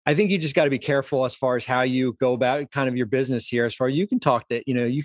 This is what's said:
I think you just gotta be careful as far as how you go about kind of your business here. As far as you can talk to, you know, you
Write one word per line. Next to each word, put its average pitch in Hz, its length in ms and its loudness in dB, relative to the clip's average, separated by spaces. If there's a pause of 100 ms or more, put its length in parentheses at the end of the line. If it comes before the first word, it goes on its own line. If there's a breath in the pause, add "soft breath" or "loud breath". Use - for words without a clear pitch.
I 147 80 2
think 196 160 2
you 196 80 2
just 156 160 -4
gotta 151 160 4
be 135 80 0
careful 139 480 0
as 120 80 -4
far 127 220 0
as 117 100 -4
how 127 160 2
you 127 380 0
go 127 140 2
about 127 360 0
kind 135 180 -2
of 127 80 -2
your 123 120 -2
business 127 400 -2
here. 120 180 0
As 110 80 -4
far 127 140 -2
as 139 100 -2
you 190 80 0
can 254 140 -2
talk 123 300 0
to, 117 180 -4
you 127 80 0
know, 120 100 0
you 131 200 -2